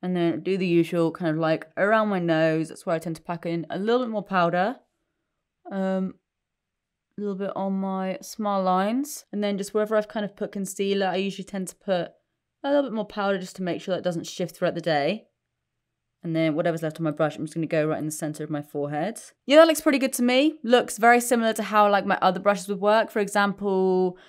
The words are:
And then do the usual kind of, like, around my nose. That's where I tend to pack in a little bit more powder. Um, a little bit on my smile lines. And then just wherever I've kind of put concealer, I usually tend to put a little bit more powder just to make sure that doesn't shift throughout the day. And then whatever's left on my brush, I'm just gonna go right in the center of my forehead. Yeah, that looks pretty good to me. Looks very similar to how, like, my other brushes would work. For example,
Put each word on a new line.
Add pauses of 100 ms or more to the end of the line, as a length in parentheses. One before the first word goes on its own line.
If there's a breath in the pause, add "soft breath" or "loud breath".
And
then
do
the
usual
kind
of,
like,
around
my
nose.
That's
where
I
tend
to
pack
in
a
little
bit
more
powder. (920)
Um, (1040)
a
little
bit
on
my
smile
lines.
And
then
just
wherever
I've
kind
of
put
concealer,
I
usually
tend
to
put (500)
a
little
bit
more
powder
just
to
make
sure
that
doesn't
shift
throughout
the
day. (960)
And
then
whatever's
left
on
my
brush,
I'm
just
gonna
go
right
in
the
center
of
my
forehead. (240)
Yeah,
that
looks
pretty
good
to
me. (100)
Looks
very
similar
to
how,
like,
my
other
brushes
would
work.
For
example, (100 loud breath)